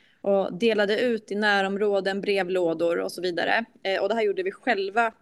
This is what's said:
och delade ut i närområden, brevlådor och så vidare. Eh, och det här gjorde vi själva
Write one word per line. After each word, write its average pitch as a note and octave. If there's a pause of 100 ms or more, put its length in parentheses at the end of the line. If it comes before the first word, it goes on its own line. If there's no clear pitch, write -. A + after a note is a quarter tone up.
(220)
och G3
delade G#3
ut A#3
i G3
närområden, G3
brevlådor F3+
och F#3+
så F3
vidare. F#3 (180)
Eh, F#3+
och G3
det A3
här A3+
gjorde F#3+
vi F#3
själva A3 (100)